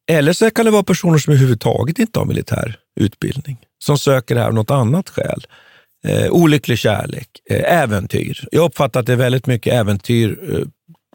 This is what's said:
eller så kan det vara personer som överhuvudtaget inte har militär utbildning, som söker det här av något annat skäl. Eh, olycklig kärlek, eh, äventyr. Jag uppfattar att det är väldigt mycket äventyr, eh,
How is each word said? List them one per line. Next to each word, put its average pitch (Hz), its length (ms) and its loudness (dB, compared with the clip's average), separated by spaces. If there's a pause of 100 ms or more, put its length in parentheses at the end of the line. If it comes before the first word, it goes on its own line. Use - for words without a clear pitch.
(100)
eller 156 220 4
så 220 180 2
kan 233 140 0
det 220 60 4
vara 208 120 4
personer 170 360 2
som 147 140 2
överhuvudtaget 127 680 2
inte 226 200 -2
har - 80 0
militär - 500 -4 (240)
utbildning, 117 580 -4 (200)
som 143 200 0
söker 131 360 0
det 120 60 2
här 113 80 0
av 110 60 0
något 110 160 0
annat 139 400 0
skäl. - 360 -6 (600)
Eh, 101 240 0
olycklig 147 480 2
kärlek, - 500 -4 (220)
eh, 165 320 2
äventyr. - 680 -4
Jag 160 120 2
uppfattar 135 360 -2
att 113 60 -4
det 127 60 0
är 120 40 2
väldigt 127 300 0
mycket 123 280 -2
äventyr, 107 640 0 (140)
eh, 85 140 -4 (480)